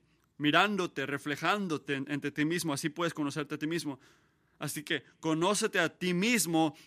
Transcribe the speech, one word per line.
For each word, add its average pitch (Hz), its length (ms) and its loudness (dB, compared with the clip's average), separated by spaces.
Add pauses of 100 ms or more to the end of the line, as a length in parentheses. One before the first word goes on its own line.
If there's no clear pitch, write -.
(400)
mirándote, 165 680 2
reflejándote 147 880 -2
en, 139 160 -4
entre 143 220 -4
ti 151 140 0
mismo, 160 280 0
así 151 160 -2
puedes 165 240 -2
conocerte 147 400 -4
a 147 60 -8
ti 151 80 -4
mismo. 147 320 -6 (580)
Así 147 240 -8
que 147 220 -4 (160)
conócete 190 580 0
a 160 220 2
ti 180 160 0
mismo 165 600 2 (120)